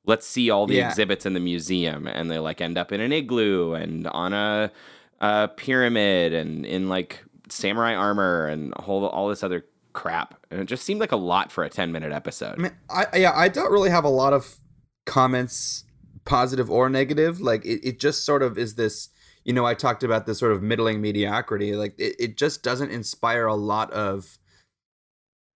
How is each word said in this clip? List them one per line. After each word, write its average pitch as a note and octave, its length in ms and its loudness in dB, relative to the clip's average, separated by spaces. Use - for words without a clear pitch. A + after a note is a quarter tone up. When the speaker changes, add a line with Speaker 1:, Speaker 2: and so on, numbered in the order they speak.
Speaker 1:
let's G#2+ 220 2
see A#2+ 240 2
all G2+ 160 4
the G2+ 80 2
Speaker 2:
Yeah. A#2+ 160 2
Speaker 1:
exhibits G2+ 340 0
in F#2+ 80 -2
the F2+ 80 0
museum, E2+ 640 -2
and E2 240 -6
they, D#2+ 80 -4
like, D#2 220 -6
end E2+ 160 -4
up - 160 -4
in G2+ 80 -2
an A#2+ 100 -2
igloo A2 640 2
and E2 360 -6
on F2+ 260 -4
a, G#2 360 0
a G#2+ 340 2
pyramid G#2 760 2
and D#2 320 -4
in, F#2 240 -4
like, F#2 340 -6
samurai A2+ 460 0
armor F#2+ 540 2
and D2+ 260 -6
whole, G2 320 -2
all G2+ 220 -2
this G2+ 140 -4
other F2+ 220 -2
crap. - 400 -6
And F#2 100 -6
it F#2 60 -4
just B2 180 -6
seemed G#3 160 -2
like G#3+ 120 -2
a B2 40 4
lot F#2 340 2
for E2+ 140 -2
a C#2+ 60 -6
ten-minute E2 420 -4
episode. - 460 -8
Speaker 2:
I E3+ 40 -4
mean, F3+ 100 -4
I, F#3+ 160 0
yeah, F3+ 180 6
I E3+ 140 4
don't C#4+ 240 0
really G3 180 6
have E3+ 140 4
a D3 60 4
lot C3+ 240 4
of - 220 0
comments, B2+ 800 0
positive B2+ 440 2
or B2 200 4
negative. D3+ 500 2
Like, A2+ 240 0
it, G#2 180 -2
it B2+ 160 -6
just C#3+ 280 0
sort C#3+ 160 2
of A2+ 160 0
is A2 180 -4
this, A2+ 320 -2
you A#2+ 100 -2
know, B2 100 2
I A#2+ 100 2
talked B2+ 300 0
about A2 220 0
this A2 120 -4
sort A#2 140 4
of F#2+ 100 0
middling A2 380 0
mediocrity. G#2 720 -2
Like, G#2 240 -4
it, G2+ 220 -4
it A2+ 160 -4
just C#3+ 260 -2
doesn't B2+ 280 -4
inspire A#2 560 -2
a A2 100 2
lot G#2 360 -2
of, G2 460 -4